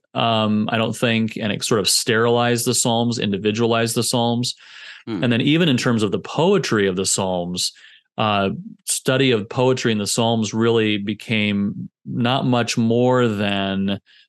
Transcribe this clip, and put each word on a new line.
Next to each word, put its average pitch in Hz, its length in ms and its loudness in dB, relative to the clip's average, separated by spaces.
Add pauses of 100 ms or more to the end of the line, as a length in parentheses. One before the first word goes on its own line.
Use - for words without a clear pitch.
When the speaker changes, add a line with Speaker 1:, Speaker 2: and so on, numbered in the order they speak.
(140)
Speaker 1:
um, 110 580 0
I 113 60 0
don't 113 180 -2
think, 113 400 0
and 107 160 -4
it - 100 -6
sort 113 180 2
of 92 100 -2
sterilized 120 760 2
the 123 80 0
Psalms, 117 440 0
individualized 113 760 0
the 120 80 0
Psalms. 120 520 0 (500)
Speaker 2:
Hmm. 107 180 -4
Speaker 1:
And 123 80 2
then 117 120 2
even 160 260 2
in 131 80 2
terms 117 260 0
of 101 100 0
the 95 60 -2
poetry 147 680 0
of 92 100 0
the 95 80 -2
Psalms, 92 680 -2 (440)
uh, 101 320 0 (380)
study 131 460 0
of 107 180 -2
poetry 127 420 0
in 110 60 0
the 101 80 -2
Psalms 113 480 0
really 110 420 2
became 104 920 -2 (160)
not 127 400 -2
much 120 320 0
more 120 500 2
than 98 720 -2 (280)